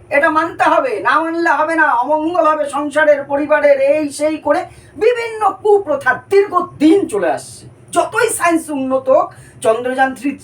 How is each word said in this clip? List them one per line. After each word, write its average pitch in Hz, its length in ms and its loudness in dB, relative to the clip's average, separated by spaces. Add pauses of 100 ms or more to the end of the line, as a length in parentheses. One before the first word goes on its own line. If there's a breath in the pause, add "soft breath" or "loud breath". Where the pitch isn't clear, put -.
এটা 285 200 2
মানতে 320 340 -2
হবে, 294 360 0
না 247 200 0
মানলে 330 300 -2
হবে 311 260 0
না, 302 180 2
অমঙ্গল 311 540 0
হবে 302 220 0
সংসারের, 294 540 0
পরিবারের", 285 580 2
এই 294 280 0
সেই 302 280 -4
করে 311 280 -2 (300 loud breath)
বিভিন্ন 453 540 0
কুপ্রথা 392 800 0
দীর্ঘদিন 359 800 2
চলে 180 240 -2
আসছে। - 340 -10 (260)
যতই 440 380 0
সায়েন্স 339 400 -2
উন্নত 262 400 -4
হোক, 302 240 2 (280 loud breath)
চন্দ্রযান 254 540 -2
থ্রি - 280 -6